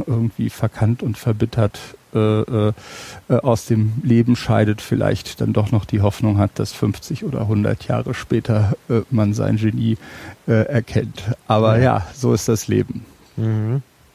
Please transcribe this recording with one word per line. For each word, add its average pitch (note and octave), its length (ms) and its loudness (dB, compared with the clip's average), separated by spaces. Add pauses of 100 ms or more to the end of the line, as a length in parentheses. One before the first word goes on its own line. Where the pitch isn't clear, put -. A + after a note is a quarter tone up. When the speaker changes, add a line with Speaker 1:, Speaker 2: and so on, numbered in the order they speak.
Speaker 1:
irgendwie A2+ 440 -2
verkannt A2+ 520 -2
und A#2 160 -4
verbittert, A2 600 -2 (360)
äh, G#2+ 260 2
äh, G#2+ 320 0 (560)
äh, C3 60 2
aus A#2 320 2
dem A2 260 2 (100)
Leben A#2+ 320 4
scheidet, G#2+ 460 2
vielleicht G#2+ 600 -2
dann A2 100 0
doch G#2+ 200 0
noch C3 120 2
die A2 160 -2
Hoffnung G2+ 380 2
hat, G2+ 200 0
dass G#2+ 140 -4
fünfzig - 500 -4
oder B2+ 260 -4
hundert G#2+ 380 0
Jahre B2 280 -4
später, G#2+ 640 0 (100)
äh, A2+ 220 0
man G#2+ 240 2
sein G#2+ 240 0
Genie, A2+ 400 0 (480)
äh, A#2+ 60 2
erkennt. A2 680 0 (240)
Aber A2 300 4
Speaker 2:
Ja. B2 60 4 (160)
Speaker 1:
ja, F#2 160 -6
so A#2+ 180 0
ist A2+ 160 0
das A2+ 180 0
Leben. - 380 -2 (320)
Speaker 2:
Mhm. A2 460 -2 (320)